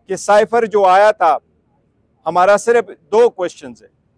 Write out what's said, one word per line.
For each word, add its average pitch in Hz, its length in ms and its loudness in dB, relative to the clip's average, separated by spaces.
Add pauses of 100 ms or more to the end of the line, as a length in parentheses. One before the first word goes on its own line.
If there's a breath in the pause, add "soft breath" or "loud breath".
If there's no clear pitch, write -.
कि 185 80 -8
साइफर 220 500 0
जो 202 180 -2
आया 196 280 4
था, 156 260 -2 (880)
हमारा 180 300 2
सिर्फ 226 340 -2
दो 220 380 -2
questions 151 540 -10
है, 101 60 -20 (280)